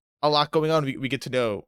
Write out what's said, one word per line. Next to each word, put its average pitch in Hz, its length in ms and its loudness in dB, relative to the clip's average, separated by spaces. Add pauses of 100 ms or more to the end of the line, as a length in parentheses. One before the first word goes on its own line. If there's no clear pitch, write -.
(220)
a 147 80 2
lot 147 220 2
going 156 200 2
on. 156 140 2
We, 135 120 -4
we 131 120 -6
get 127 120 -4
to - 80 -10
know, 117 380 -2